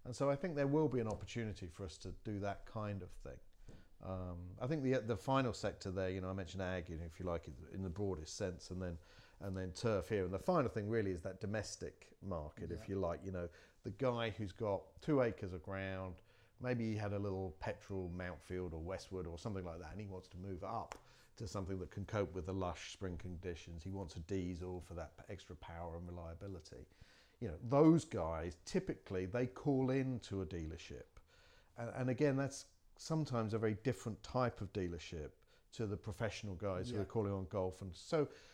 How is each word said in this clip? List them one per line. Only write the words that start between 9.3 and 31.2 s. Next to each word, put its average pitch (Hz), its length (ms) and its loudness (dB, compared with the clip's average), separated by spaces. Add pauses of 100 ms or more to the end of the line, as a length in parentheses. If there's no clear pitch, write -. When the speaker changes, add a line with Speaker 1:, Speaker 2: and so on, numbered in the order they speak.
Speaker 1:
and 95 160 -4
then 92 140 -2
turf 104 400 2
here. 98 140 4
And 87 80 -2
the 95 60 0
final 160 300 4
thing 104 200 -2
really 107 220 4
is 87 120 -2
that 95 180 -4
domestic - 680 -4 (180)
market, 82 440 -4
if 104 100 -4
Speaker 2:
Yeah. 101 140 -4
Speaker 1:
you 98 60 2
like, 85 240 0
you 95 80 -4
know, 87 160 -2 (340)
the 110 80 -4
guy 117 460 2
who's 101 160 -2
got 101 300 2 (180)
two 143 220 6
acres 98 320 2
of 87 80 -6
ground, 95 540 -4 (440)
maybe 120 300 2
he 107 60 2
had 104 180 2
a 101 40 2
little 95 420 0
petrol 95 540 -4
Mountfield 90 600 -4
or 80 60 -4
Westwood 90 460 -4
or 85 120 -6
something 95 260 -2
like 85 160 -6
that, 80 120 -10
and 95 80 -8
he 104 60 -6
wants 92 220 -8
to 87 80 -14
move 92 280 -6
up 107 340 -4 (380)
to 110 120 -4
something 95 300 0
that 87 120 -4
can 98 140 -4
cope 95 300 0
with 87 120 -2
the 95 60 0
lush 92 400 -2
spring 90 240 -4
conditions. 85 640 -6
He 95 80 -4
wants 95 260 -6
a 90 40 -6
diesel 90 640 -2
for 87 80 -10
that 82 220 -8
p-, - 160 -16
extra 87 240 -12
power 85 400 -6
and 87 100 -6
reliability. 87 800 -8 (540)
You 117 80 -2
know, 78 60 -2 (140)
those 156 360 10
guys, 82 520 0 (100)
typically, 95 600 0
they 120 200 2
call 131 440 4
in 131 300 2
to 98 220 -2
a 90 40 0
dealership. 80 720 -6 (580)